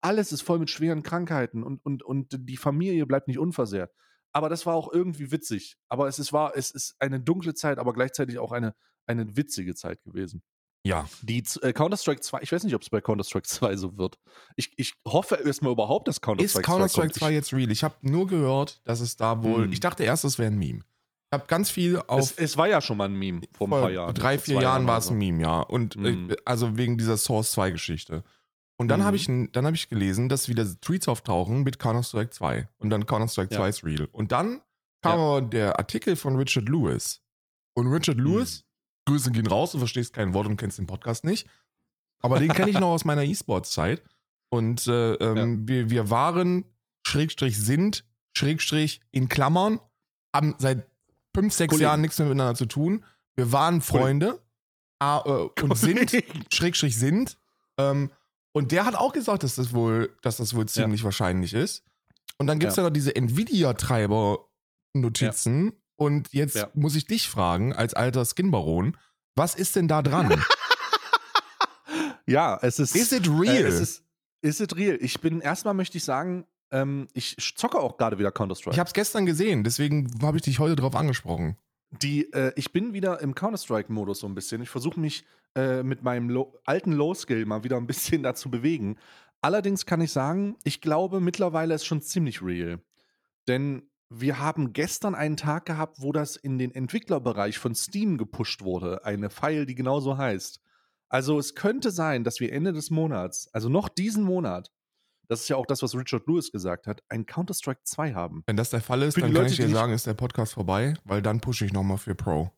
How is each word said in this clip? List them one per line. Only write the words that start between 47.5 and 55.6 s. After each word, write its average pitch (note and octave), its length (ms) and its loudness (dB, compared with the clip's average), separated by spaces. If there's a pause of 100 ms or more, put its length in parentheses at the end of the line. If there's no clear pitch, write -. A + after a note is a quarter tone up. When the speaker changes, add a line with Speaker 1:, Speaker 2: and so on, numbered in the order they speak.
Speaker 2:
sind, D3 460 2 (320)
Schrägstrich D3+ 640 0 (120)
in B2+ 160 2
Klammern, E3+ 500 2 (560)
haben D3 240 2
seit C3 280 0 (480)
fünf, G3 200 4
sechs E3 160 2
Speaker 1:
Kollegen. D#3 140 4
Speaker 2:
Jahren D3+ 160 4
nichts D#3 180 0
mehr D#3 100 4
miteinander C3 280 2
zu A#2+ 100 -2
tun. E3 380 0 (320)
Wir A#2+ 160 2
waren D#3 280 4
Speaker 1:
Kollegen. - 20 -4
Speaker 2:
Freunde, C#3+ 580 2 (600)
ah, C#3+ 260 2
äh, C#3+ 40 0 (320)